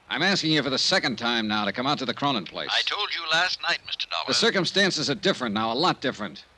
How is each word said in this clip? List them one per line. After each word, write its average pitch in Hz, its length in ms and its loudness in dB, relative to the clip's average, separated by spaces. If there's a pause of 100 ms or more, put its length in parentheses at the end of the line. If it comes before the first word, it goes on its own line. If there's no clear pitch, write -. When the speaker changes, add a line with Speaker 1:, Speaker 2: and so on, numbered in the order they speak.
Speaker 1:
I'm 120 120 0
asking 170 300 2
you 151 100 4
for 131 100 0
the 120 60 0
second 156 400 2
time 117 300 0
now 107 160 2
to 101 80 0
come 127 160 -2
out 143 120 2
to 131 60 -4
the 117 80 -2
Cronin 131 300 0
place. 80 260 -8
Speaker 2:
I 117 120 0
told 185 340 -2
you 170 60 -6 (100)
last 175 300 2
night, 160 240 0
Mister - 240 -8
Dollar. 85 180 -4
Speaker 1:
The 131 60 0
circumstances 185 760 2
are 139 60 0
different 120 400 0
now, 110 160 0
a - 20 0
lot 143 280 2
different. 107 420 -6 (140)